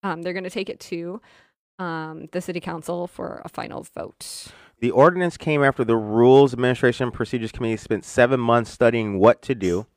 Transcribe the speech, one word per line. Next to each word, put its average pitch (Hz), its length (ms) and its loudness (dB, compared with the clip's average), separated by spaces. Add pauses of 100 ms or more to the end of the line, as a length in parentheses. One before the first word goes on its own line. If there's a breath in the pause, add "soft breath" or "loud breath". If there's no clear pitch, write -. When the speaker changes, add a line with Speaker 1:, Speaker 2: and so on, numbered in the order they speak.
Speaker 1:
Um, 170 180 -6
they're 180 100 -6
gonna 185 180 -8
take 196 180 -8
it - 120 -12
to, 175 400 -10 (580 soft breath)
um, 160 540 -10
the 180 80 -6
city 175 200 -8
council 175 460 -8
for - 380 -12
a - 40 -16
final - 460 -12
vote. - 520 -14 (340 soft breath)
Speaker 2:
The 120 100 0
ordinance 175 460 4
came 151 260 0
after 135 220 2
the 113 120 2
Rules 120 560 6
Administration 123 600 0
Procedures 113 400 -6
Committee 113 240 -4
spent 104 280 -6
seven 127 360 2
months 117 300 0
studying 113 480 0
what 113 240 6
to 139 120 -4
do 95 320 -2 (100)